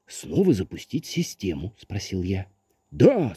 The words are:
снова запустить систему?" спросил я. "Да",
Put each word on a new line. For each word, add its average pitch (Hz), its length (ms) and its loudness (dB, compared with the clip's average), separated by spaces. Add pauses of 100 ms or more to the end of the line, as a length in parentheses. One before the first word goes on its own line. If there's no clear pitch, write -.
снова - 460 2
запустить - 540 -4
систему?" - 720 -4
спросил 98 440 -6
я. 95 260 -4 (420)
"Да", 190 460 4